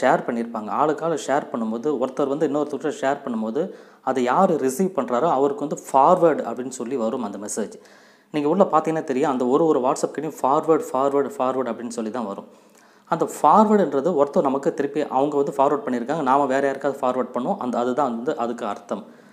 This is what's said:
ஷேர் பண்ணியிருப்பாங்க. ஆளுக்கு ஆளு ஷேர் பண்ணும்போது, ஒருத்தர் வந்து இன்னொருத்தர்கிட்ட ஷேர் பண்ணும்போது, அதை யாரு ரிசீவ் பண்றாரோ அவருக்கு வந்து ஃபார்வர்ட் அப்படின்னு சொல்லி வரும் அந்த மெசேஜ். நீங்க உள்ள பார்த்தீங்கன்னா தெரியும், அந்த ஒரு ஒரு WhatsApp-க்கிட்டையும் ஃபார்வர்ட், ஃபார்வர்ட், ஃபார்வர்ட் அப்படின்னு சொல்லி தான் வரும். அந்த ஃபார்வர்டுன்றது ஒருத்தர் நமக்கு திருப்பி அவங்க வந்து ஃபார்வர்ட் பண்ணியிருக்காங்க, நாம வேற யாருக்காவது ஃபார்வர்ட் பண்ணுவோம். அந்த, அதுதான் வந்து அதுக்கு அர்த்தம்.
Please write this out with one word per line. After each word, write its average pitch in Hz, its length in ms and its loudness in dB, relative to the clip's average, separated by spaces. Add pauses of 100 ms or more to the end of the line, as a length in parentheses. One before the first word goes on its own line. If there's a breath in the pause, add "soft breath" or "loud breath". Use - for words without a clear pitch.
ஷேர் 151 260 4
பண்ணியிருப்பாங்க. 117 400 -6
ஆளுக்கு 147 380 0
ஆளு 160 220 -2
ஷேர் 143 160 0 (100)
பண்ணும்போது, 120 480 -2
ஒருத்தர் 131 260 -2
வந்து 147 200 -2
இன்னொருத்தர்கிட்ட 143 440 -4 (100)
ஷேர் 139 240 0
பண்ணும்போது, 117 460 -4 (300 loud breath)
அதை 127 220 -2
யாரு 160 320 2
ரிசீவ் 135 400 0
பண்றாரோ 127 340 0
அவருக்கு 143 380 0
வந்து 165 140 -6 (100)
ஃபார்வர்ட் 156 500 6
அப்படின்னு 120 280 -6
சொல்லி 127 260 -8
வரும் 117 280 -2
அந்த 98 140 -10
மெசேஜ். 104 360 -8 (580 soft breath)
நீங்க 147 180 -2
உள்ள 190 140 4
பார்த்தீங்கன்னா 156 400 2
தெரியும், 143 280 0
அந்த 127 140 0
ஒரு 143 200 4
ஒரு 151 140 4
WhatsApp-க்கிட்டையும் 147 640 -2
ஃபார்வர்ட், 151 500 4
ஃபார்வர்ட், 135 460 0
ஃபார்வர்ட் 127 300 -2
அப்படின்னு 113 200 -8
சொல்லி 113 240 -6
தான் 113 160 -6
வரும். 98 200 -10 (580 soft breath)
அந்த 165 240 -2 (120)
ஃபார்வர்டுன்றது 165 840 4
ஒருத்தர் 143 180 0
நமக்கு 139 320 0
திருப்பி 143 340 -2
அவங்க 143 280 0
வந்து 139 160 2
ஃபார்வர்ட் 143 360 2
பண்ணியிருக்காங்க, 127 340 -4
நாம 139 240 4
வேற 135 200 0
யாருக்காவது 139 340 -2
ஃபார்வர்ட் 127 360 -2
பண்ணுவோம். 156 220 -4
அந்த, 120 200 -4
அதுதான் 123 380 -2
வந்து 123 220 -6
அதுக்கு 117 280 -6
அர்த்தம். 101 520 -10 (160 loud breath)